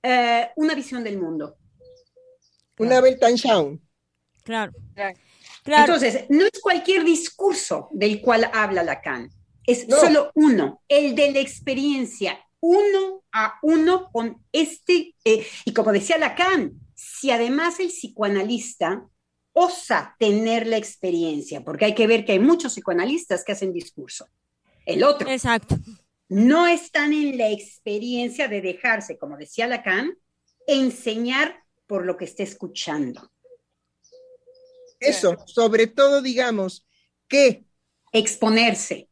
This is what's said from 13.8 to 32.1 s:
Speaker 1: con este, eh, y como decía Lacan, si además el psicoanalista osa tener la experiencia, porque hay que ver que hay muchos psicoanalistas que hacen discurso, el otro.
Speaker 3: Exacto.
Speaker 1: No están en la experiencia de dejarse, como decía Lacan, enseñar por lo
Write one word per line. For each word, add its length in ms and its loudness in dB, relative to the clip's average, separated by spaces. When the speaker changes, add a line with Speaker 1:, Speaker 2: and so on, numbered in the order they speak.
Speaker 1:
con 400 -6
este, 720 -2
eh, 240 2
y 80 -6
como 180 0
decía 260 0
Lacan, 560 0
si 380 -6
además 480 -2
el 80 -4
psicoanalista 1200 -6
osa 680 -2
tener 480 0
la 100 0
experiencia, 840 -6
porque 220 -2
hay 100 0
que 120 2
ver 180 2
que 80 -2
hay 60 2
muchos 340 2
psicoanalistas 680 -4
que 80 -8
hacen 220 -6
discurso, 540 -14
el 180 0
otro. 260 2
Speaker 3:
Exacto. 480 -2
Speaker 1:
No 380 4
están 460 0
en 240 -2
la 120 0
experiencia 1000 -6
de 140 -6
dejarse, 560 -6
como 200 -14
decía 300 -6
Lacan, 500 -4
enseñar 880 -2
por 200 -6
lo 120 -4